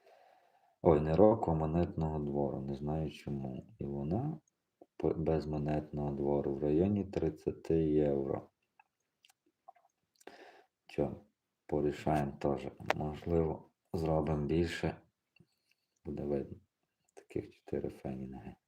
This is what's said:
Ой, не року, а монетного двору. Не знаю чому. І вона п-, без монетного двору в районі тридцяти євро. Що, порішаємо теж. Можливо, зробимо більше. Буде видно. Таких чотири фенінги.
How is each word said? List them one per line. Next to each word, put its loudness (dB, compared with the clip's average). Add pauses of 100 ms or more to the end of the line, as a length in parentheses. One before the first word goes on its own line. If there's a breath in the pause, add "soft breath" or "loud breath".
(840 soft breath)
Ой, 8
не 2
року, 6
а 4
монетного 0
двору. -2
Не -6
знаю -4
чому. -8 (120)
І -8
вона -2 (580)
п-, 0
без 2
монетного -2
двору 0
в -2
районі 4
тридцяти -2
євро. 2 (2250 loud breath)
Що, -4 (420)
порішаємо 0
теж. -2 (280)
Можливо, -2 (220)
зробимо 0
більше. 0 (1080)
Буде -6
видно. -4 (560)
Таких -8
чотири -6
фенінги. -10 (140)